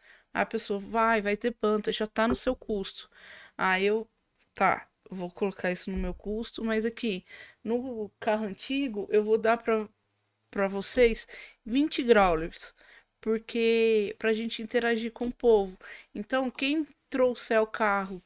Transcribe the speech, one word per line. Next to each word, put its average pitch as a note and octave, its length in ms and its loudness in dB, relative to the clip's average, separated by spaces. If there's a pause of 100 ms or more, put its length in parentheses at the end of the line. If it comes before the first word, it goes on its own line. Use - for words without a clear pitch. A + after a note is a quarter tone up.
(340)
Aí G3 100 0
a - 20 -4
pessoa, G#3+ 340 -4
"Vai, A3 420 0
vai G3+ 160 0
ter A#3+ 240 -4
banda, G#3+ 300 0
já G#3+ 160 -2
tá A3 200 0
no - 80 0
seu B3+ 200 -2
custo." - 540 -8 (480)
Aí F#3 280 2
eu, A3 220 0 (460)
"Tá, - 340 2 (220)
vou F#3 220 -8
colocar F#3+ 400 -4
isso F3+ 200 -8
no F#3 60 -4
meu F3+ 160 -4
custo, A3 500 -8
mas A3 220 0
aqui, A3+ 400 -4 (380)
no A3+ 460 -4 (100)
carro A3 260 0
antigo, A3 640 -4
eu G#3+ 120 4
vou A3 140 2
dar A3 200 2
pra, A3 300 -2 (640)
pra G3 160 0
vocês G#3+ 600 2 (380)
vinte C#4 380 0
growlers, F#3 720 2 (480)
porque A3+ 1000 2
pra A3+ 140 2
gente A3+ 280 -4
interagir A#3 500 0
com A#3+ 160 -6
o B3 60 -4
povo. G3+ 440 4 (380)
Então, B3+ 360 -2
quem C#4+ 360 0 (220)
trouxer B3 520 2
o A3 60 2
carro G3+ 580 -2